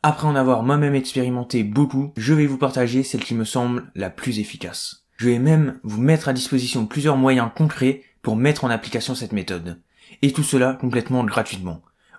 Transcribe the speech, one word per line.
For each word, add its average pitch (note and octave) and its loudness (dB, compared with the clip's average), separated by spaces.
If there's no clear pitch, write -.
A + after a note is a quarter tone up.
Après D3+ 2
en D3 2
avoir B2+ 2
moi-même C#3+ 2
expérimenté B2 -2
beaucoup, C3+ 0
je A2+ 2
vais D3+ 4
vous C3+ -2
partager C3 0
celle B2 -6
qui A#2 -4
me A2+ 0
semble B2 -4
la F#2+ -6
plus A2 -6
efficace. - -10
Je A#2 2
vais A#2+ 4
même D3 4
vous G#2+ -4
mettre D#3 2
à C3+ 0
disposition B2+ -2
plusieurs D3 0
moyens C3 2
concrets C3+ 0
pour A2 -2
mettre C#3 2
en B2 0
application A#2 -4
cette A2+ -8
méthode. F2 -8
Et C#3 4
tout D3+ -2
cela C3 2
complètement B2 -2
gratuitement. F#2+ -4